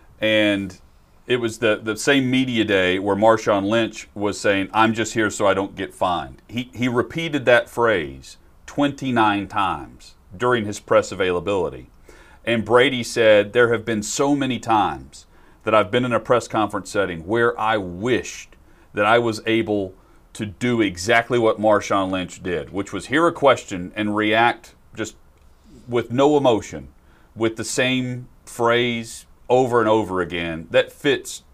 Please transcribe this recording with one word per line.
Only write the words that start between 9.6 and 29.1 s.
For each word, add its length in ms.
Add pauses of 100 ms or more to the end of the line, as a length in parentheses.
during 280
his 140
press 320
availability. 800 (560)
And 180
Brady 380
said, 520
There 200
have 100
been 200
so 320
many 240
times 680 (380)
that 120
I've 160
been 140
in 80
a 60
press 280
conference 420
setting 360
where 340
I 180
wished 800 (380)
that 120
I 140
was 260
able 480 (400)
to 120
do 360
exactly 560
what 220
Marshawn 500
Lynch 320
did, 300
which 220
was 140
hear 200
a 60
question 600
and 200
react 600 (200)
just 200 (720)
with 240
no 260
emotion, 500 (480)
with 200
the 80
same 640 (180)
phrase 800 (240)